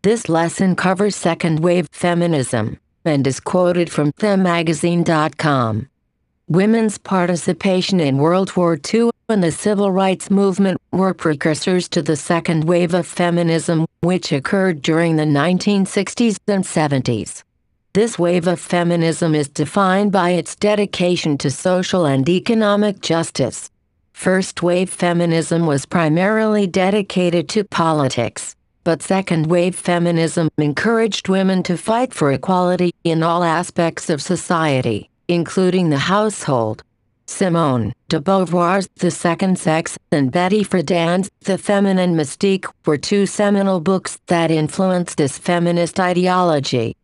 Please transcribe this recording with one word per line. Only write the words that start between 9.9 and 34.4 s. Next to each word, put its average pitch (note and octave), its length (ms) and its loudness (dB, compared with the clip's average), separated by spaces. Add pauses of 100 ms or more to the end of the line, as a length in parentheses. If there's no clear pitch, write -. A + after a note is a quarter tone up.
rights F#3+ 380 0
movement G3 500 2 (120)
were F#3 220 0
precursors E3 760 -2
to E3 140 -2
the D3+ 140 -2
second E3 480 -2
wave F3 280 2
of F3 140 0
feminism, E3+ 800 0 (140)
which F3 300 0
occurred E3 520 0
during E3 320 2
the D3+ 100 2
nineteen F3+ 600 2
sixties G#3 500 0 (100)
and G3 180 0
seventies. C3 800 -2 (500)
This A3+ 260 0
wave F3 280 2
of F3 120 0
feminism E3+ 720 0
is D3 140 0
defined F#3+ 640 0
by F3+ 200 2
its F3 240 -2
dedication F3+ 840 0
to D3 100 -2
social F3+ 560 0
and C3+ 240 2
economic G#3 720 2
justice, - 680 -4 (520)
first F#3 400 -2
wave F3+ 300 0
feminism E3+ 720 0
was C#3 220 0
primarily G3+ 800 2
dedicated F#3 840 0
to G#3+ 140 0
politics, D3 920 -2 (280)
but D#3+ 180 0
second F#3 460 0
wave F3+ 280 0
feminism E3+ 720 0 (120)
encouraged G#3+ 680 0
women F#3+ 360 2
to F3 120 -2
fight A#3 380 -2
for C#3+ 180 0
equality F3+ 600 0 (100)
in D#3+ 200 0
all E3+ 200 0
aspects E3 680 -2
of D3 100 -2
society, C3+ 880 -2 (180)